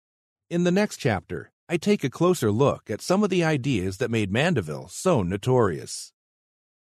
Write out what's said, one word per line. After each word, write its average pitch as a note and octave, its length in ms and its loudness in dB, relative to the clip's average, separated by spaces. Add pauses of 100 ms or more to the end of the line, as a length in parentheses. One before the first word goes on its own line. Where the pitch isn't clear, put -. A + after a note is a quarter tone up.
(500)
In F3 140 0
the F3 80 2
next G#3 240 0
chapter, F2 560 -4 (160)
I E3 80 -2
take G3+ 280 0
a C3 60 -2
closer E3 400 2
look A2 400 0
at G#2 100 -6
some G3 240 2
of G3 60 0
the F3+ 120 2
ideas B2 560 -2
that A2+ 120 -2
made G#2+ 200 0
Mandeville G2+ 580 0
so D#3+ 340 0
notorious. G2 920 0 (840)